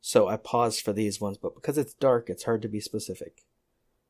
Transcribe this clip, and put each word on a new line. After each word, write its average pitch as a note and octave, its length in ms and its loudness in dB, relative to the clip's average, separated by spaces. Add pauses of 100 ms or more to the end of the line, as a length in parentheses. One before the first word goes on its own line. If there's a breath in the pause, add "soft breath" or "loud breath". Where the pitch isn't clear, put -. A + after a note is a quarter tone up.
So - 280 6
I A2 100 0
paused A#2+ 420 0
for G#2+ 140 -2
these G#2 260 -2
ones, G2+ 160 -4
but - 180 -6
because C#3+ 220 -4
it's D3 180 -2
dark, B2 360 2
it's - 140 -10
hard A2+ 180 0
to A2+ 60 -6
be G#2 120 -6
specific. - 640 -10 (680)